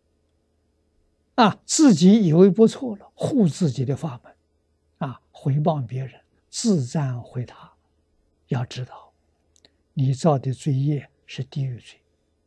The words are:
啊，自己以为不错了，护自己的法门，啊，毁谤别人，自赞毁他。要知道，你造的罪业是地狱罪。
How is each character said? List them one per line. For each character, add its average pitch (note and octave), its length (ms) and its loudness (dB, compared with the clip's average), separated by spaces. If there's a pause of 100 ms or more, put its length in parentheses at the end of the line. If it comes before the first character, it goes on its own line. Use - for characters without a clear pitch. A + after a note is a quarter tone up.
(1300)
啊， A3 320 2
自 C#4 300 4
己 F#3+ 320 6
以 D3+ 60 2
为 F3+ 140 8
不 A3 200 4
错 A3+ 280 -6
了， - 200 -20
护 A3+ 320 0
自 D3 240 -2
己 C3 120 -6
的 C3 120 -4
法 C3 280 -12
门， - 120 -20 (720)
啊， A#2+ 100 -16 (120)
毁 C#3 240 -4
谤 D3+ 300 -2
别 C3 200 -10
人， - 180 -20 (260)
自 F3+ 360 -2
赞 B2+ 360 -6
毁 B2 240 -12
他。 - 280 -20 (760)
要 B2 180 -4
知 B2+ 200 -12
道， - 280 -20 (800)
你 C#3 200 -2
造 D3 240 2
的 C3 160 -6
罪 C#3 200 -6
业 C#3 360 -4 (160)
是 - 200 -12
地 - 180 -8
狱 B2 160 -8
罪。 - 200 -20 (480)